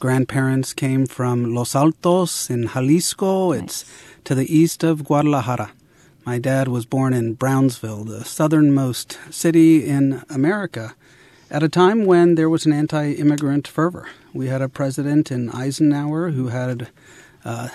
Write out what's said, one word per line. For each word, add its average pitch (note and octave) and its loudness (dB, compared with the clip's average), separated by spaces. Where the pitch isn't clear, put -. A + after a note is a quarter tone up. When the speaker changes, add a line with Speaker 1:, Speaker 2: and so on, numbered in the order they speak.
Speaker 1:
grandparents C3 -2
came C3+ 0
from A#2+ -2
Los A#2+ -4
Altos F3 0
in A#2+ -2
Jalisco. F3 0
Speaker 2:
Nice. F2 -4
Speaker 1:
It's - -12
to C#3+ -4
the C3 -2
east D#3+ 2
of D#3+ -2
Guadalajara. C3+ 0
My A#2+ -4
dad C3+ 0
was B2 -4
born C3 -2
in A2+ -2
Brownsville, B2 -2
the A2 -12
southernmost C#3+ 2
city D#3+ 4
in C#3 0
America, D3 -4
at D3 -2
a D#3+ 2
time F#3+ 4
when F3 6
there D#3+ 2
was D#3+ 0
an D3+ 4
anti-immigrant D3 0
fervor. E3 -4
We C3 -6
had C3 -2
a C3 -4
president C#3+ -2
in B2 -4
Eisenhower D3 0
who B2+ -4
had, B2 -6
uh, A#2+ -10